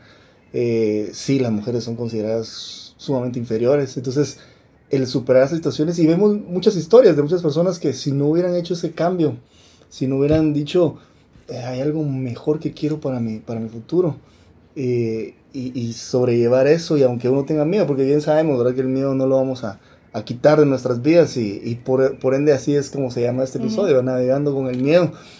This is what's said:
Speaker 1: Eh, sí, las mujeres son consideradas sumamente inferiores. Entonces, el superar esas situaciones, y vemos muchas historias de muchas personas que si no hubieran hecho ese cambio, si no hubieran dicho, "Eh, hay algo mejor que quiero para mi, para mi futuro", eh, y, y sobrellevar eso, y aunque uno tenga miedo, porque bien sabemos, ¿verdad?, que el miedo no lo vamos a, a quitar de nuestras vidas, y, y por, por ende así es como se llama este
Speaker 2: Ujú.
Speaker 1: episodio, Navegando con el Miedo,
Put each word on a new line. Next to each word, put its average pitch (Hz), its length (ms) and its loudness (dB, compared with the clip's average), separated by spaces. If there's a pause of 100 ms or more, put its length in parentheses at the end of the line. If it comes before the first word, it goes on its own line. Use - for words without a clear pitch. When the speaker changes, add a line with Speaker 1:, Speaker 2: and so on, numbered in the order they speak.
(540)
Speaker 1:
Eh, 113 600 0
sí, 139 260 0
las 120 120 0
mujeres 117 320 -4
son 117 120 -8
consideradas 113 1000 -6
sumamente 123 400 -4
inferiores. 120 600 0
Entonces, 135 420 -2 (500)
el 131 160 0
superar 127 380 2
esas 160 140 0
situaciones, 160 420 -2
y 160 80 4
vemos 208 280 4 (120)
muchas 185 280 0
historias 175 400 6
de 143 60 2
muchas 170 200 -2
personas 170 360 0
que 143 160 -2
si 139 180 -4
no 139 160 0
hubieran 175 280 0
hecho 175 180 -4
ese 170 180 -4
cambio, 165 460 0 (520)
si - 180 -4
no 135 100 -2
hubieran 151 360 2
dicho, 147 440 0 (500)
"Eh, 127 100 -12
hay 127 240 -8
algo 151 220 -2
mejor 135 560 -4
que 156 120 -6
quiero 151 280 -4
para 131 200 -4
mi, 110 200 -4
para 113 200 -8
mi 113 100 -8
futuro", 135 460 -2 (600)
eh, 120 600 -4 (180)
y, 127 260 -8
y 117 140 -6
sobrellevar 123 760 2
eso, 165 300 2
y 139 60 4
aunque 123 260 0
uno 139 160 0
tenga 151 200 -2
miedo, 185 220 0
porque 139 160 0
bien 147 180 2
sabemos, 151 360 2
¿verdad?, 123 160 2
que 131 80 -2
el 131 60 -2
miedo 135 280 -2
no 131 100 0
lo 135 120 2
vamos 131 260 -2
a, 98 160 -10 (340)
a 127 100 -6
quitar 143 360 4
de 147 60 6
nuestras 127 360 0
vidas, 156 360 4
y, 104 260 -4
y 117 120 -6
por, 131 440 0
por 131 160 0
ende 147 180 4
así 143 220 0
es 143 140 -2
como 135 220 -4
se 120 100 -4
llama 123 220 0
este 131 140 -4
Speaker 2:
Ujú. - 100 -4
Speaker 1:
episodio, 180 360 2
Navegando 127 500 0
con 135 140 -2
el 127 140 -4
Miedo, 165 300 4 (280)